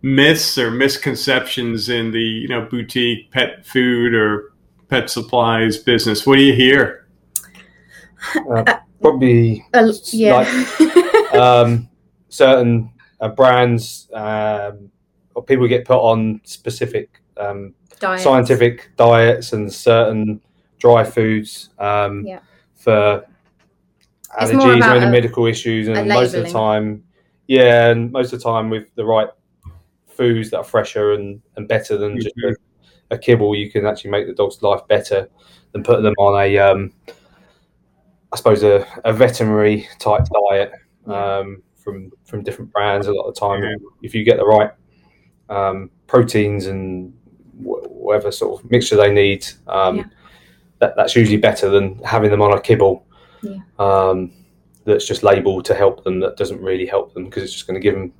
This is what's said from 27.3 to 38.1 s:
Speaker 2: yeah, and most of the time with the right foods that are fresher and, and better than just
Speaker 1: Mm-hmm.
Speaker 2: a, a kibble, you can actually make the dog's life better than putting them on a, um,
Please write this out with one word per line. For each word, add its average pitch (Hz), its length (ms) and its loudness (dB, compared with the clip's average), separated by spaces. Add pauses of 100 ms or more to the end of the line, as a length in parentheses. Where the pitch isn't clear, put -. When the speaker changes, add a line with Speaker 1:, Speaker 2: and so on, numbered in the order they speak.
Speaker 2:
yeah, 120 420 6
and 117 220 0
most 123 200 -4
of 123 80 -10
the - 40 -20
time 113 260 -2
with 110 260 -8
the 113 80 -6
right 110 240 0 (880)
foods 117 340 -2
that - 80 -6
are - 60 -8
fresher 107 480 -2
and, 101 280 -8 (160)
and 107 120 -14
better 107 300 -4
than 104 220 -6
just 107 160 -10
Speaker 1:
Mm-hmm. 107 160 -6 (580)
Speaker 2:
a, 120 60 -6
a - 20 -12
kibble, 107 360 0
you 104 160 -6
can 104 160 -4
actually 104 240 -8
make 101 160 -4
the 92 80 -12
dog's 98 280 -4
life 101 260 -2
better 98 400 -2 (440)
than 104 100 -10
putting 107 220 0
them 107 140 0
on 101 260 2
a, 98 140 0
um, 98 340 2 (1400)